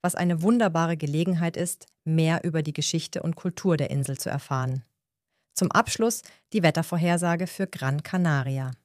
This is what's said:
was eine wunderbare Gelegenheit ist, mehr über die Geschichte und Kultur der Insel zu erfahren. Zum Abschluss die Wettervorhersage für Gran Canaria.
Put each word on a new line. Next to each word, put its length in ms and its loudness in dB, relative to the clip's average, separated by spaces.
was 140 0
eine 260 0
wunderbare 540 4
Gelegenheit 600 0
ist, 300 -6
mehr 400 2
über 180 0
die 80 -4
Geschichte 500 -4
und 140 -2
Kultur 400 0
der 140 -2
Insel 280 -2
zu 120 -6
erfahren. 560 -4
Zum 180 0
Abschluss 480 2
die 100 2
Wettervorhersage 840 2
für 220 -6
Gran 360 -4
Canaria. 680 0